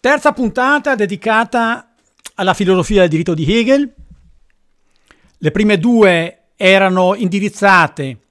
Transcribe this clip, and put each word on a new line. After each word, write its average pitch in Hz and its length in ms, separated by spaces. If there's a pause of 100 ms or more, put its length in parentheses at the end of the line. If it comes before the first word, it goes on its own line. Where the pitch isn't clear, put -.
Terza 285 320
puntata 269 600
dedicata 226 960 (440)
alla 185 180
filosofia 190 460
del 175 100
diritto 160 240
di 156 100 (100)
Hegel. 254 400 (1400)
Le 156 140
prime 208 280
due 185 800
erano 185 580
indirizzate 185 1040 (100)